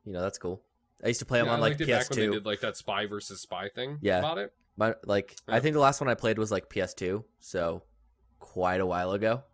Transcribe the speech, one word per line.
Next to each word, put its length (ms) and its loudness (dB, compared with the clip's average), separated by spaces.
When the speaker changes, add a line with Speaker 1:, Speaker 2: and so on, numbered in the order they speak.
Speaker 1:
you 80 -10
know, 80 -4
that's 180 -2
cool. 240 -6
I 60 -2
used 120 0
to 60 -8
play 140 2
'em 60 4
Speaker 2:
Yeah, 60 2
Speaker 1:
on, 60 2
Speaker 2:
I 40 0
Speaker 1:
like, 100 4
Speaker 2:
liked 100 -4
it 60 0
back 220 2
when 80 -2
they 40 2
Speaker 1:
P 40 4
S 20 2
two. 60 2
Speaker 2:
did, 120 -4
like, 140 -2
that 160 -4
spy 300 -4
versus 340 -10
spy 280 -8
thing 340 -8
Speaker 1:
Yeah. 160 4
Speaker 2:
about 200 0
it. 140 -8
Speaker 1:
My, 180 2
like, 300 0
I 60 2
Speaker 2:
Yeah. 60 4
Speaker 1:
think 140 2
the 60 4
last 200 6
one 80 0
I 60 4
played 240 2
was, 140 -2
like, 160 -2
P 120 -4
S 140 -2
two, 300 -2
so 420 -4
quite 420 0
a 60 2
while 260 0
ago. 300 0